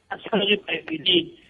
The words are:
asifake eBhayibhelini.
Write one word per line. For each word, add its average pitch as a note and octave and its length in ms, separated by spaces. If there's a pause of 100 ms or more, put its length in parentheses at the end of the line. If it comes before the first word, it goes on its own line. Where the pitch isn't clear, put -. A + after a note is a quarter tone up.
asifake G3+ 440
eBhayibhelini. E3 880 (100)